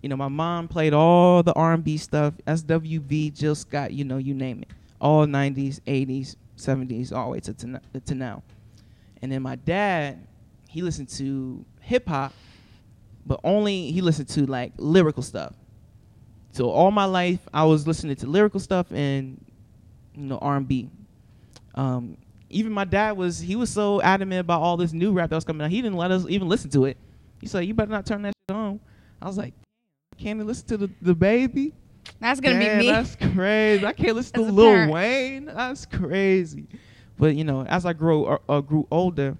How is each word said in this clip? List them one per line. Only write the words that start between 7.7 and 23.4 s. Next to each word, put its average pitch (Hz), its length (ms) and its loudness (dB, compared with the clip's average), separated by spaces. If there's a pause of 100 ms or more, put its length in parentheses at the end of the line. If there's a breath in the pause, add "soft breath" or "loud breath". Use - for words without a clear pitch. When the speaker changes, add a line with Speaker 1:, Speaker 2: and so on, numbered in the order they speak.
Speaker 1:
to 139 100 -6
now. 127 280 -10 (800 soft breath)
And 127 80 -8
then 135 120 -4
my 131 160 -8
dad, 165 680 -2 (440)
he 160 120 -10
listened 160 280 -8
to 135 560 -8 (160)
hip 247 260 -2
hop, 139 240 -4 (920 soft breath)
but - 180 -4
only 196 480 0
he 175 80 -2
listened 156 300 0
to, 147 160 0
like, 131 320 -6
lyrical 156 440 4
stuff. - 320 -10 (1000)
So 123 160 -2
all 170 220 4
my 208 120 2
life, 180 380 -2 (120)
I 156 120 2
was 156 200 4
listening 160 320 -4
to 117 100 -10
lyrical 196 340 2
stuff 180 300 -2
and, 135 520 -4 (720)
you 143 80 -14
know, 135 140 -8
R 143 180 -2
and 135 100 -2
B. 127 240 -4 (880 soft breath)
Um, 123 400 -4 (340)
even 220 220 -2
my 202 140 -2
dad 202 320 0
was, 175 200 -2
he 175 200 -6